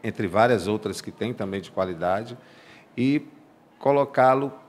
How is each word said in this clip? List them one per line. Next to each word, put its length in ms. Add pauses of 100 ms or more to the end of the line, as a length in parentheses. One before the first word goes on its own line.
entre 240
várias 420
outras 340
que 100
tem 220
também 260
de 100
qualidade, 680 (600)
e 300 (500)
colocá-lo 760 (160)